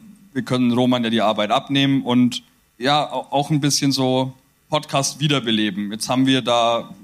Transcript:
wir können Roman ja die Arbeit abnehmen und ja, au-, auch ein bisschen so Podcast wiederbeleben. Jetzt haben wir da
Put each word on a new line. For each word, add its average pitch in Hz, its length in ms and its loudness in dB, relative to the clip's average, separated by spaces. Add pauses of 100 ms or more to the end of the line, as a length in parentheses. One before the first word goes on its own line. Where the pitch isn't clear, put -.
(340)
wir 131 80 -2
können 127 300 0
Roman 123 320 2
ja 113 80 -2
die 113 100 2
Arbeit 107 300 0
abnehmen 139 500 2
und 120 400 2 (380)
ja, 139 320 0
au-, 123 180 -8
auch 143 220 -2
ein 151 80 2
bisschen 139 320 0
so 131 420 0 (360)
Podcast 147 500 -4
wiederbeleben. 110 720 -2
Jetzt 110 180 -8
haben 131 160 2
wir 131 160 2
da 117 480 0 (140)